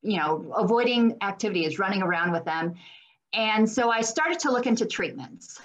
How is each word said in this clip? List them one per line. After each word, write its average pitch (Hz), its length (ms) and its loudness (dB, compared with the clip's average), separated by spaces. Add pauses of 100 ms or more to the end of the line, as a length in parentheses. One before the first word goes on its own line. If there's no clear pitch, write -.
you 208 140 0
know, 156 400 0
avoiding 233 640 4
activities, 196 580 -2
running 196 240 0
around 175 300 0
with 165 120 -2
them. 165 300 -4 (600)
And 220 340 2
so 233 220 2
I 226 100 2
started 330 400 0
to 294 100 0
look 247 160 2
into 240 200 2
treatments. - 800 -8